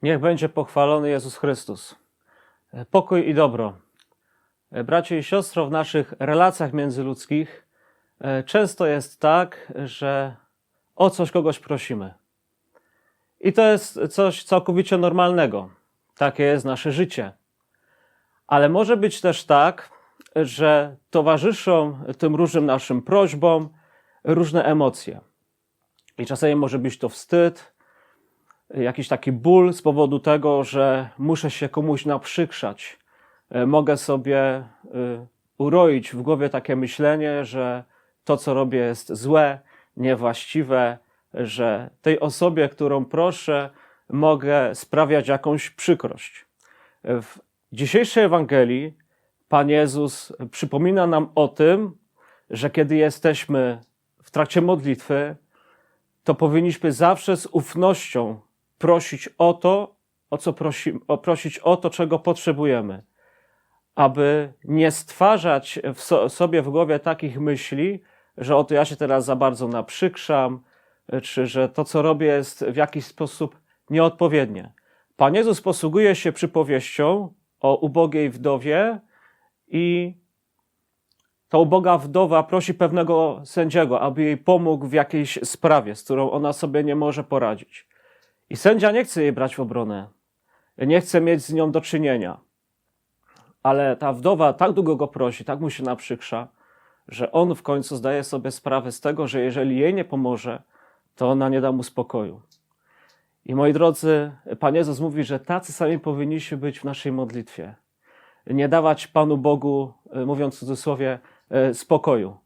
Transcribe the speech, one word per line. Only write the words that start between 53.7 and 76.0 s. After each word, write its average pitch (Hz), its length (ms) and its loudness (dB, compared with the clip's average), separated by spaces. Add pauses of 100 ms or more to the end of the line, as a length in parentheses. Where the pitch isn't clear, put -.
w - 80 -20
trakcie 151 300 0
modlitwy, 147 760 -2 (880)
to 147 120 2
powinniśmy 160 560 2
zawsze 175 460 2
z - 80 -8
ufnością 160 960 -2 (420)
prosić 165 540 2
o 170 160 6
to, 190 420 0 (340)
o 147 80 -6
co - 140 -4
prosi-, 151 560 -6
o, 147 100 0
prosić 165 420 -4
o 175 180 4
to, 175 120 -2
czego 160 300 -2
potrzebujemy, 135 840 -2 (920)
aby 143 580 2 (100)
nie 156 280 2
stwarzać 170 880 0 (160)
w - 60 -18
so-, 131 280 2
sobie 165 320 0
w 135 80 -4
głowie 151 300 0
takich 151 400 -6
myśli, 147 600 -4 (360)
że 131 180 0
oto 143 180 2
ja 147 120 4
się 151 100 -10
teraz 135 300 0
za 131 100 0
bardzo 127 320 0
naprzykrzam, 131 960 -4 (580)
czy 127 260 -4
że 131 220 0
to, 151 140 -4
co 151 180 -2
robię, 156 260 2
jest 143 380 -2
w 123 100 -4
jakiś 147 300 -2
sposób - 540 -8 (300)
nieodpowiednie. 151 840 0 (420)
Pan 139 200 4
Jezus 220 260 2
posługuje 185 540 2